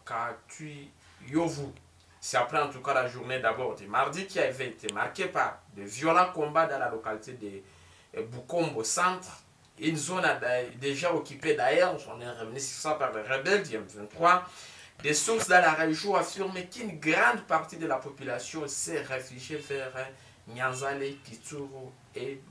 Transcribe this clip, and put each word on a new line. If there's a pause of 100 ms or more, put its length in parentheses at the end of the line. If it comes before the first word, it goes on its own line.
Katuyovu. (560)
C'est
après
en
tout
cas
la
journée
d'abord
du
mardi
qui
avait
été
marquée
par (160)
de
violents
combats
dans
la
localité
de,
euh,
Bukombo
Centre, (380)
une
zone
a
d'a-, (160)
déjà
occupée
d'ailleurs, (200)
on
est
revenu
sur
ça
par
les
rebelles
du
M
vingt-trois. (600)
Des
sources
dans
la
région
affirment
qu'une
grande
partie
de
la
population
s'est
réfugiée
vers (480)
Nyanzale, (200)
Kituru (500)
et (120)